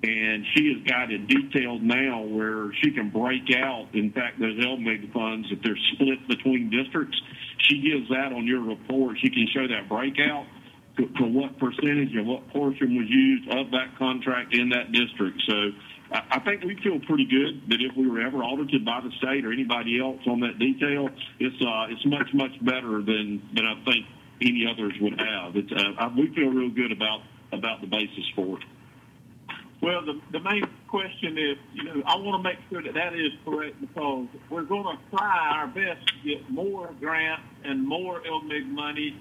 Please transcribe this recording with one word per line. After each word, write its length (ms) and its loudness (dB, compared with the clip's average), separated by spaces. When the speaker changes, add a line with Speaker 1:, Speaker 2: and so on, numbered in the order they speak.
Speaker 1:
And 380 2
she 200 6
has 120 -8
got 240 0
it 180 -4
detailed 540 2
now 420 2
where 460 0
she 80 6
can 180 0
break 480 0
out, 380 -2
in 180 2
fact, 260 -2
those 240 0
L 140 0
mig 380 -2
funds, 360 -2
if 120 -4
they're 160 0
split 340 2
between 400 2
districts. 480 0
She 120 4
gives 300 2
that 240 0
on 120 -2
your 140 2
report. 600 0
She 80 6
can 240 4
show 120 0
that 220 -2
breakout 560 0
to, 80 6
to 180 2
what 340 2
percentage 560 2
and 120 2
what 220 -2
portion 500 2
was 100 2
used 400 6
of 220 -2
that 280 -2
contract 540 0
in 180 4
that 220 0
district. 560 2
So 220 2
I, 100 0
I 80 2
think 240 -2
we 180 -4
feel 180 2
pretty 240 2
good 460 2
that 100 2
if 160 -2
we 100 4
were 140 2
ever 240 -2
audited 400 0
by 160 -2
the 160 -8
state 300 0
or 80 -2
anybody 460 0
else 260 -2
on 140 2
that 180 -2
detail, 500 2
it's, 220 -2
uh, 260 0
it's 160 -8
much, 300 2
much 280 2
better 380 0
than, 400 0
than 100 2
I 220 -2
think 180 2
any 280 4
others 300 -2
would 180 0
have. 380 -4
It's, 160 -2
uh, 260 2
I, 100 0
we 260 2
feel 160 4
real 180 2
good 240 0
about, 300 -2
about 280 -4
the 60 -10
basis 380 -4
for 220 -2
it. 60 -14
Speaker 2:
Well, 200 0
the, 160 -6
the 80 -4
main 240 0
question 480 -4
is, 220 -2
you 100 -8
know, 220 -4
I 100 4
wanna 260 -2
make 140 -2
sure 120 -6
that 120 -8
that 180 -2
is 200 -2
correct 380 -6
because 440 -4
we're 140 -4
gonna 360 -4
try 380 2
our 80 -2
best 400 -4
to 80 0
get 220 -6
more 520 -4
grants 420 -2
and 220 -2
more 400 -4
L 140 -2
mig 260 -6
money. 540 -6